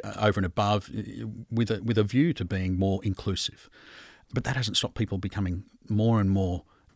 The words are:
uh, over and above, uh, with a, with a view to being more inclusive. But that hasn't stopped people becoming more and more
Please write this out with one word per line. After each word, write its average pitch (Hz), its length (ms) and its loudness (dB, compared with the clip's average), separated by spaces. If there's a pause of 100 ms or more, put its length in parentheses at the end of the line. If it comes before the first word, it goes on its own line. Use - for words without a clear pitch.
uh, 101 160 -10
over 107 180 4
and 95 80 2
above, 104 500 0
uh, 107 300 -8 (240)
with 113 200 0
a, 110 120 -2
with 113 160 0
a 107 60 6
view 135 280 2
to - 120 -4
being 92 340 -2
more 95 260 2
inclusive. - 640 -4 (640)
But - 120 -2
that 131 120 -2
hasn't 113 200 -2
stopped - 180 -2
people 98 240 -2
becoming 92 460 -4 (240)
more 110 320 4
and 98 100 4
more 95 340 2 (320)